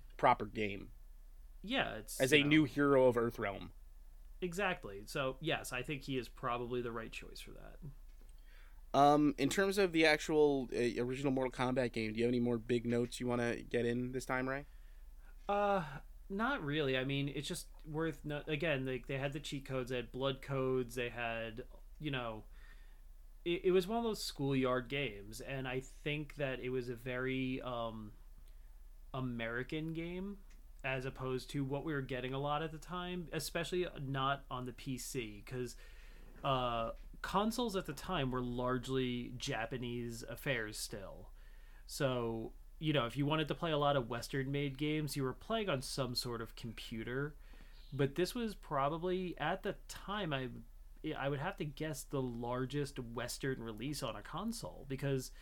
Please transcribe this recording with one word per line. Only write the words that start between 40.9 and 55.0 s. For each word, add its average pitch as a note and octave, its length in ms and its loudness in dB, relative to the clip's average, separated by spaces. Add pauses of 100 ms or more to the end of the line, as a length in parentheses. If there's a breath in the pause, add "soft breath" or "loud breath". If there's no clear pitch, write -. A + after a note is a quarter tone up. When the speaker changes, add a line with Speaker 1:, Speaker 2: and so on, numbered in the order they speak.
Speaker 2:
So, A#2 680 0 (260)
you D#3 140 2
know, B2+ 120 4
if A#2 100 -4
you C#3 120 2
wanted D#3 220 4
to E3+ 40 2
play E3 180 0
a D3+ 60 4
lot C#3+ 180 6
of A#2 140 2
Western-made C3+ 680 0
games, D3+ 380 2
you C#3 80 2
were B2+ 100 2
playing A3 360 -2
on C3+ 140 2
some B2 320 -2
sort A#2+ 260 0
of - 140 -8
computer. A#2+ 800 -4 (580 soft breath)
But C3+ 220 4
this F3+ 180 2
was A3+ 220 0
probably, E3+ 800 0
at E3 240 0
the F3+ 140 -2 (120)
time, F#3 460 -4
I, C3 160 0 (640)
I C#3 140 0
would C#3+ 80 0
have F3 200 -2
to E3+ 80 -2
guess D3+ 360 -4
the C3+ 220 -2
largest B2+ 760 -2
Western B2 640 -2
release A2+ 400 -4
on A2+ 140 -2
a G#2 80 -8
console, D3+ 640 -6
because C3+ 420 0 (100)